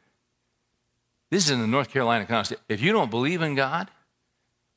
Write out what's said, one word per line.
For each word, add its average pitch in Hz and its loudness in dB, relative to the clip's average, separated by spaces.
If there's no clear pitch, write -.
this 180 2
is 147 2
in 123 0
the 110 0
North 127 0
Carolina 117 0
Constitution, 110 -2
if 107 -4
you 165 2
don't 180 2
believe 143 0
in 151 -2
God 139 -2